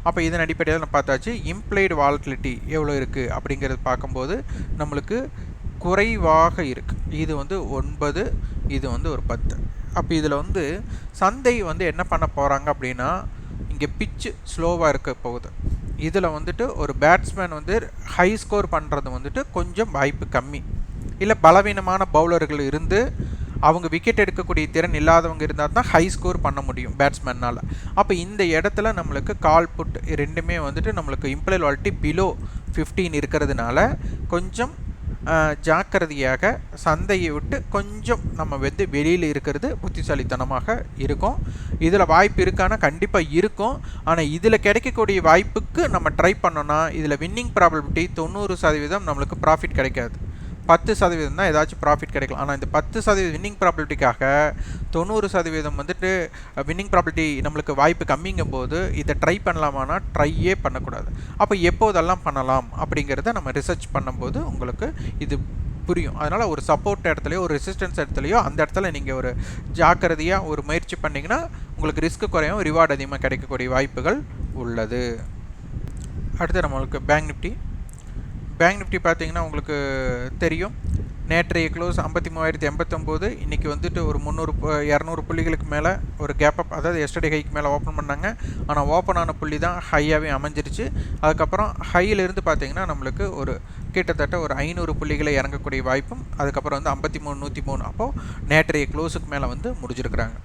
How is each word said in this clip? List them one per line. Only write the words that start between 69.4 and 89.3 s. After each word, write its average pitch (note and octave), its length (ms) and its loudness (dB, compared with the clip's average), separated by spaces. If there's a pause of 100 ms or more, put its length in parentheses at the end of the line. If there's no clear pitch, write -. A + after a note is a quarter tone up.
ஜாக்கிரதையா E3+ 720 4
ஒரு D3+ 160 -4
முயற்சி D3+ 340 -2
பண்ணீங்கன்னா D#3+ 520 -2 (280)
உங்களுக்கு D#3 340 0
ரிஸ்க் G3+ 200 -4
குறையும், E3+ 320 2
ரிவார்டு D#3 300 4
அதிகமா C#3 260 -2
கிடைக்கக்கூடிய C3 520 -2
வாய்ப்புகள் C3+ 520 0 (320)
உள்ளது. A#2 640 -4 (1200)
அடுத்து - 220 2
நம்மளுக்கு C3+ 460 -2
பேங்க் D3+ 260 2
நிஃப்டி. - 260 -6 (1000)
பேங்க் G3 260 4
நிஃப்டி F#3 200 -2
பார்த்தீங்கன்னா E3 360 0
உங்களுக்கு D3+ 360 -4 (640)
தெரியும், E3+ 380 0 (520)
நேற்றைய E3 460 2
க்ளோஸ் E3+ 260 0
ஐம்பத்தி D#3 360 -2
மூவாயிரத்தி D#3 340 0
எண்பத்தொம்போது. E3 720 -2
இன்னைக்கு D3 360 -2
வந்துட்டு E3+ 300 -2
ஒரு D3+ 140 0
முந்நூறு D#3 340 -2
பு-, - 160 -2
இரநூறு D3 480 2 (120)
புள்ளிகளுக்கு E3 400 0
மேல D#3+ 300 2 (180)
ஒரு D3+ 180 -4
கேப் D3+ 240 4
அப், - 140 -4
அதாவது D#3+ 320 0
எஸ்டர்டே D#3+ 180 -2
ஹைக்கு D3+ 280 0
மேல D3 180 0
ஓப்பன் D3 260 0
பண்ணாங்க. D3 400 -2 (320)
ஆனா D3 180 2
ஓப்பன் F3 300 2
ஆன E3 180 0